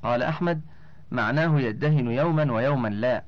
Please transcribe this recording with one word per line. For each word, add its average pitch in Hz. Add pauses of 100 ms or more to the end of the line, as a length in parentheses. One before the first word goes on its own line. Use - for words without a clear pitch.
قال 120
أحمد: 160 (500)
"معناه 143
يدهن 127
يوما 151
ويوما 123
لا". 110